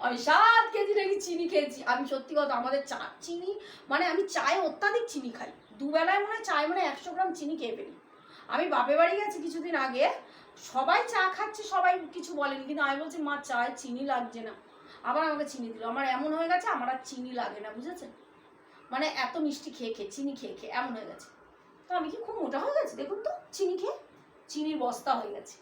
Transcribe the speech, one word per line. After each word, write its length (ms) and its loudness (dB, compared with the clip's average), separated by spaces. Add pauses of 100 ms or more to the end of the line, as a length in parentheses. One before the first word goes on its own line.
(180)
সাত 560 8
কেজি 200 2
নাকি 280 2
চিনি 260 -2
খেয়েছি। 360 2
আমি 240 2
সত্যি 280 -4
কথা, 180 4
আমাদের 320 0
চা, 140 -6 (220)
চিনি, 380 -6 (300)
মানে 160 4
আমি 220 2
চায়ে 340 2
অত্যাধিক 460 2
চিনি 220 -6
খাই, 220 -10 (280)
দুবেলায় 380 4
মনে 100 2
হয় 160 -4
চায়ে 240 2
মনে 120 0
হয় 100 2
একশো 220 -8
গ্রাম 220 0
চিনি 240 -6
খেয়ে 180 -4
ফেলি। 160 -12 (560)
আমি 200 2
বাপের 300 4
বাড়ি 200 8
গেছি 240 -2
কিছুদিন 340 -4
আগে, 340 2 (640)
সবাই 340 4
চা 220 4
খাচ্ছে, 340 -4
সবাই 360 4 (140)
কিছু 200 -8
বলেনি, 300 -2
কিন্তু 200 -2
আমি 180 0
বলছি, 200 -6
"মা, 220 -2
চায়ে 340 0
চিনি 220 -8
লাগছে 420 -2
না।" 100 -10 (520)
আবার 280 2
আমাকে 180 -2
চিনি 240 -8
দিল। 100 -10
আমার 240 -2
এমন 260 0
হয়ে 140 0
গেছে, 200 2
আমার 220 -2
আর 140 -2
চিনি 280 -10
লাগে 280 -4
না, 100 -10
বুঝেছেন? 400 -12 (840)
মানে 160 0
এত 300 -2
মিষ্টি 340 -2
খেয়ে 220 -6
খেয়ে, 180 -8
চিনি 240 -4
খেয়ে 180 -10
খেয়ে 200 -12
এমন 200 -2
হয়ে 120 -8
গেছে। 200 -14 (600)
তো 80 -2
আমি 140 0
কি 80 -8
খুব 180 -6
মোটা 240 -2
হয়ে 240 2
গেছি? 120 -6
দেখুন 280 -6
তো, 60 -2 (220)
চিনি 260 0
খেয়ে 160 -2 (540)
চিনির 300 -2
বস্তা 380 0
হয়ে 160 -4
গেছে। 300 -12